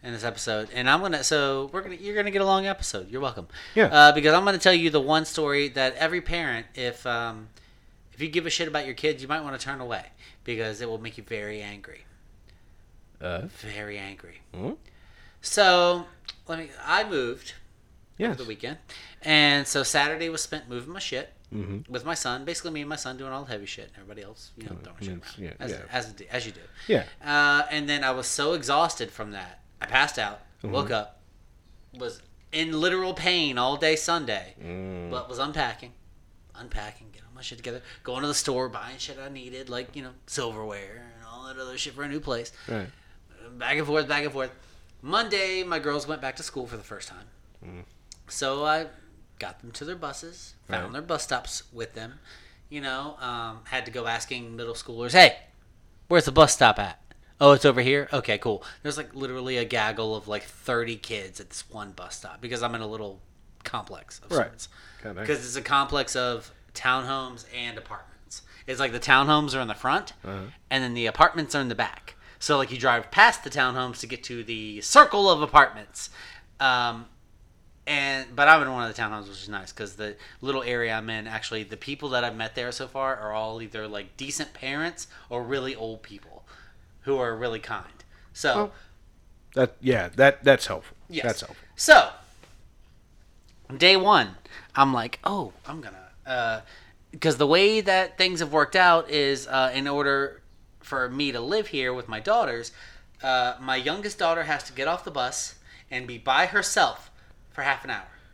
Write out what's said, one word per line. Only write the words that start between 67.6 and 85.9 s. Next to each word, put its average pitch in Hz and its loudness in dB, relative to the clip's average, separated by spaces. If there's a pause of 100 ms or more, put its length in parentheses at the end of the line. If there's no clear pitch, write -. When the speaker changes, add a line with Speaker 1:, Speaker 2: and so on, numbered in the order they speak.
Speaker 1:
apartments. - -18 (260)
It's 131 -8
like 127 0
the 120 -6
townhomes 143 4
are 135 -2
in 120 -6
the 107 -6
front, 151 -2 (120)
Speaker 2:
Uh-huh. 95 -10 (240)
Speaker 1:
and 135 0
then 123 -4
the 117 -2
apartments 156 4
are 143 2
in 131 -2
the 117 -4
back. - -6 (240)
So, 151 2
like, 131 0
you 127 -8
drive 120 2
past 214 6
the 139 -10
townhomes 127 -2
to 123 -10
get 120 -10
to 117 -10
the 107 -10
circle 208 6
of 156 4
apartments. 135 4 (520)
Um, 120 0 (800)
and, 135 -2
but 147 6
I'm 156 10
in 131 -2
one 120 -2
of 107 -8
the 120 -8
townhomes, 107 -6
which 98 -14
is 104 -14
nice, 98 -10
'cause 98 -10
the 104 -8 (240)
little 131 -4
area 120 -2
I'm 110 -4
in, 110 -6
actually, 110 -8
the 104 -14
people 139 -10
that 123 0
I've 113 -4
met 110 -8
there 123 -6
so 131 -10
far 135 -2
are 107 -8
all 110 -4
either, 107 -10
like, 101 -12
decent 143 -8
parents 151 -6 (220)
or 123 -6
really 131 -6
old 113 -10